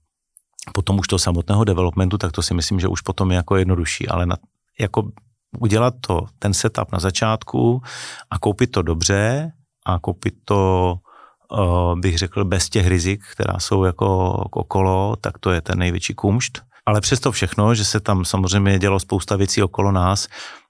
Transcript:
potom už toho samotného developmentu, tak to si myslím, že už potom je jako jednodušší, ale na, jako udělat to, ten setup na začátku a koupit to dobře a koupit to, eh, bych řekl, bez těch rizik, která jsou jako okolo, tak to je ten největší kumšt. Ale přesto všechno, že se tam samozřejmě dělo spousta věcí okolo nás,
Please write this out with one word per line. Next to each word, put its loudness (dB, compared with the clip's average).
potom 0
už -2
toho 2
samotného 2
developmentu, 2
tak -2
to -4
si -2
myslím, -2
že 0
už -4
potom -2
je 2
jako 0
jednodušší, 0
ale -2
na, -2
jako -2
udělat 2
to, 0
ten 0
setup -2
na -2
začátku 0
a -8
koupit 0
to 0
dobře 0
a 0
koupit -4
to, 2
eh, 2
bych 0
řekl, -2
bez -2
těch 2
rizik, 0
která 0
jsou 0
jako 2
okolo, 0
tak -6
to 0
je 0
ten -2
největší -2
kumšt. -2
Ale 2
přesto 0
všechno, 0
že -2
se -2
tam 0
samozřejmě 2
dělo 2
spousta -2
věcí 2
okolo 0
nás, 2